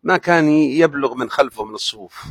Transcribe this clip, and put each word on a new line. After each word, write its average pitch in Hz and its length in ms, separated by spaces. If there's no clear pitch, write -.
ما 185 140
كان 165 320
يبلغ 143 640
من 123 160
خلفه 120 340
من 107 100
الصفوف 101 560